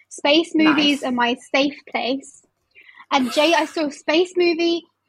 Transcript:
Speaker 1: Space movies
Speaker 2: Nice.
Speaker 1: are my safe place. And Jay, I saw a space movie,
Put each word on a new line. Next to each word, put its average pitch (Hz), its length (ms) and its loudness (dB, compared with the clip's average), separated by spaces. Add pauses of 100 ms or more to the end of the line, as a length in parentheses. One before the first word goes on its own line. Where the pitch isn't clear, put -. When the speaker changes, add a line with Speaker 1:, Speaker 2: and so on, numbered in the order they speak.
Speaker 1:
Space 311 440 0
movies 294 480 2
Speaker 2:
Nice. 262 80 -6
Speaker 1:
are 254 60 -4
my 240 200 -2 (180)
safe 277 240 0 (120)
place. 247 560 -8 (640)
And 262 200 0
Jay, 302 220 2
I 311 120 2
saw 311 200 -4
a 277 60 -6
space 330 440 -2
movie, 339 480 0 (260)